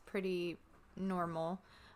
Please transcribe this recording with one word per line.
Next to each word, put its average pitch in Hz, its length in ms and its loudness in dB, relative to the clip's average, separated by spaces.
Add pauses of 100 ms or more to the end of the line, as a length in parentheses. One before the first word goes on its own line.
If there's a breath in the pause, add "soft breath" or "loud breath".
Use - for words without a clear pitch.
pretty 180 520 0 (400)
normal. 175 640 2 (340 soft breath)